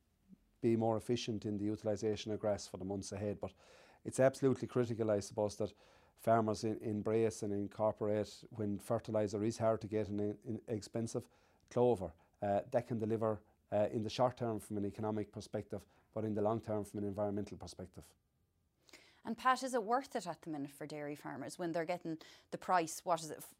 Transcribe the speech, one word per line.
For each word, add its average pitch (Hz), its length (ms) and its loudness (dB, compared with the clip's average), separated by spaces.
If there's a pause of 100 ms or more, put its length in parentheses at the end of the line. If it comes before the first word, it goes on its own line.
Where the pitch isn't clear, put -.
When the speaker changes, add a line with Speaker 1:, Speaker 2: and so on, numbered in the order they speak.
(600)
Speaker 1:
be 117 140 6
more 113 220 4
efficient 113 480 -2
in 104 120 -2
the 98 60 -2
utilisation 107 720 0
of 98 60 -4
grass 101 280 0
for - 100 -12
the 92 80 -6
months 98 280 -4
ahead. 104 260 -2
But - 120 -6 (520)
it's - 160 -6
absolutely 131 480 4
critical, 113 420 0
I 104 120 4
suppose, 104 340 -2
that 104 180 -2 (460)
farmers 113 440 4
in, 110 180 0
embrace 110 640 2
and 104 80 -2
incorporate, 104 800 0 (180)
when 104 260 -2
fertiliser 107 640 0
is 110 140 0
hard 113 240 4
to 107 60 -8
get 107 200 0
and 104 380 -2
in, 110 220 -6
expensive, 113 600 -4 (420)
clover. 113 440 4 (280)
Uh, 101 180 4 (120)
that 120 160 2
can 120 120 -2
deliver, 110 420 2 (300)
uh, 104 200 4
in 113 120 -2
the 107 60 -2
short 127 280 2
term 113 220 -2
from 104 180 -6
an 101 80 -2
economic 107 460 -4
perspective, 104 500 -8 (320)
but 107 100 -4
in 110 100 0
the 104 80 0
long 110 200 2
term 104 240 -2
from 104 140 -8
an 101 60 -2
environmental 101 520 -2
perspective. 87 460 -14 (1200)
Speaker 2:
And 226 120 -4
Pat, 254 260 4
is 254 100 -2
it 240 80 2
worth 240 360 0
it - 100 -4
at 160 140 -8
the - 80 -10
minute 147 200 -4
for 151 160 -12
dairy 147 300 -6
farmers 139 420 -10
when 170 140 -4
they're 165 140 0
getting 165 320 -4 (340)
the 170 60 -8
price, 175 480 0
what 165 160 2
is 156 100 -8
it, - 60 -10
f-, - 220 -16